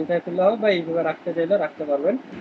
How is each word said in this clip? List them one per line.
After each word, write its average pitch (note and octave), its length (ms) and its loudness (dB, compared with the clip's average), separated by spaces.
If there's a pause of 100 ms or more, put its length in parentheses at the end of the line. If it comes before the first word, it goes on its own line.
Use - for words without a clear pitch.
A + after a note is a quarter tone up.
উঠায় E3+ 200 -2
ফেললে F3+ 200 -2
হবে G#3+ 180 4
বা G#3+ 140 4
এইভাবে E3 320 -2
রাখতে D#3 280 -4
চাইলে E3+ 180 2 (100)
রাখতে D3+ 260 -6
পারবেন। D3 240 2 (260)